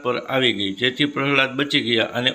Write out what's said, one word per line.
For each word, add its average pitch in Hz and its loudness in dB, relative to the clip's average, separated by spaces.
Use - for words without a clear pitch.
પર 123 0
આવી 127 2
ગઈ, 98 -2
જેથી 127 0
પ્રહલાદ 135 0
બચી 143 0
ગયા 113 0
અને 123 0